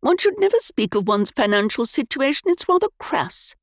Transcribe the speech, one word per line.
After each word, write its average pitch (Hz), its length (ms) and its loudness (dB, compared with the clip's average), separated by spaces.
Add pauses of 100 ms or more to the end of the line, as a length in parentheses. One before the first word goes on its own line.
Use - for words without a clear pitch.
One 339 140 2
should 403 240 0
never 392 200 2
speak - 340 -2
of 202 120 0
one's 208 240 2
financial 208 540 0
situation. 277 640 -2
It's - 160 0
rather 370 220 2 (100)
crass. - 640 -4